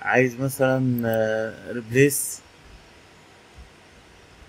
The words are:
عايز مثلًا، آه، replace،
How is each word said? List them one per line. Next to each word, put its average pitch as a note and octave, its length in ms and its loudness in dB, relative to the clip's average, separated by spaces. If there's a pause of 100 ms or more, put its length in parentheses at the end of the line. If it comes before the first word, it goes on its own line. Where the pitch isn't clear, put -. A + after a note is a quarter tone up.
عايز A#2+ 380 2
مثلًا، C3 680 0
آه، A2 680 -2
replace، B2 680 0 (2000)